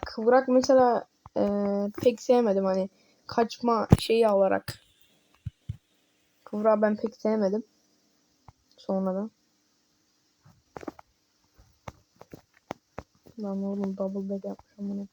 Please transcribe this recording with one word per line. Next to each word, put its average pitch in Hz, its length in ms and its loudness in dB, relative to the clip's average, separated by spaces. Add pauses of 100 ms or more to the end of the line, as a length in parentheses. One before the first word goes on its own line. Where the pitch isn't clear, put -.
kıvrak 247 420 2
mesela, 254 600 4 (300)
e, 208 60 2 (580)
pek 240 200 0
sevmedim. 208 440 2
Hani 190 240 -2 (380)
kaçma 233 600 -2 (120)
şeyi 226 280 2
olarak. 196 460 2 (1700)
Kıvrak 214 380 0
ben 214 140 2
pek 214 200 -6
sevmedim. 214 480 -2 (1120)
Sonradan. 190 540 -4 (4000)
Lan 196 240 -6
oğlum 196 340 -4
double 196 320 -6
back 196 160 -8
yapmışım 202 440 -12
bunu. 202 240 -8